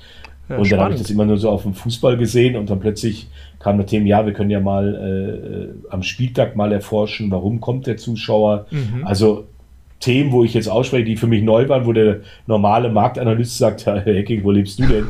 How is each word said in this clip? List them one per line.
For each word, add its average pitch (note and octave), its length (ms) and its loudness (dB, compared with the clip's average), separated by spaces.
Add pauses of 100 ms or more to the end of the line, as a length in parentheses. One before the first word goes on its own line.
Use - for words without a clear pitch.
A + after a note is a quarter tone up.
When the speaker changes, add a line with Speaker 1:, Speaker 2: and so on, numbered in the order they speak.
(500)
Speaker 1:
Ja, - 60 -8
Speaker 2:
Und G2+ 160 2
dann G2 80 2
habe G2 140 2
ich - 20 -2
Speaker 1:
spannend. B2 60 -6
Speaker 2:
das G2 100 -8
immer G#2 140 0
nur G#2 120 2
so A2 120 0
auf G2 140 -2
dem G2+ 100 -4
Fußball A#2+ 420 0
gesehen A#2+ 400 2
und G#2 140 -4
dann G2 100 0
plötzlich G#2 480 -4 (320)
kam G2+ 180 0
das G2 100 0
Thema, G#2+ 200 2
„Ja, G#2 180 4
wir G#2+ 60 0
können G2+ 180 -2
ja G2+ 120 0
mal, G2 340 0
äh, G2 680 -6
äh, G2 60 -12 (200)
am F#2 140 -6
Spieltag B2 520 -2
mal G#2 160 0
erforschen, G#2 600 -2
warum G2 280 -2
kommt C3 260 -6
der A#2 120 -4
Zuschauer?“ G#2+ 720 0
Speaker 1:
Mhm. B2+ 320 -6
Speaker 2:
Also G#2+ 400 2 (560)
Themen, C3+ 320 0
wo B2 120 4
ich A#2 100 0
jetzt G#2+ 160 0
ausspreche, B2 340 0
die A2 140 -2
für A#2 100 -2
mich A2+ 160 2
neu A2 240 4
waren, C3 200 0
wo A#2 40 2
der G#2+ 300 4 (240)
normale A2 440 2
Marktanalyst A#2 680 0
sagt, A2 300 0
„Herr G#2 180 0
Hecking, G2+ 400 0
wo G2+ 60 4
lebst G2+ 280 0
du B2+ 60 2
denn? G#2+ 240 4